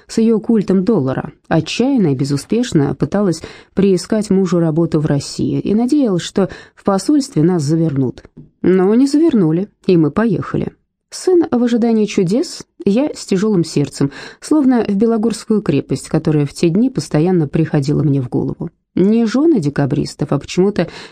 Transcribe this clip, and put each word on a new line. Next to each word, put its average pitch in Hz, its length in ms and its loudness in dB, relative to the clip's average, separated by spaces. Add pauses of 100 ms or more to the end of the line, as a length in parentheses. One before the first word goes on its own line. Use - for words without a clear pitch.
с - 120 -4
её 226 200 2
культом 196 460 0
доллара, 135 480 -2 (160)
отчаянно 202 640 0
и - 20 0
безуспешно 143 800 -2
пыталась 175 480 -2 (320)
приискать 196 560 0
мужу 185 300 2
работу 165 400 0
в 151 60 -2
России 139 520 -2
и 202 160 -2
надеялась, 240 480 2
что - 280 -2 (260)
в - 80 -20
посольстве 202 580 0
нас 170 200 2
завернут. 139 600 -2 (380)
Но 185 340 4
не 262 120 4
завернули, 214 640 2 (160)
и 185 100 4
мы 151 140 4
поехали. 196 640 -4 (340)
Сын 349 420 0
в 247 140 0
ожидании 226 400 2
чудес, 202 640 -2 (180)
я 233 280 0
с - 120 -14
тяжёлым 196 400 0
сердцем, 139 480 -2 (280)
словно 262 460 2
в 202 80 -2
Белогорскую 220 680 0
крепость, - 460 -4
которая 151 380 0
в - 60 -14
те - 160 0
дни 220 220 2
постоянно 160 580 0
приходила 147 560 0
мне 139 160 2
в 123 80 -6
голову. 143 420 -6 (260)
Не 220 280 2
жёны 254 360 2
декабристов, 143 720 -2
а 143 80 0
почему-то 190 480 0 (240)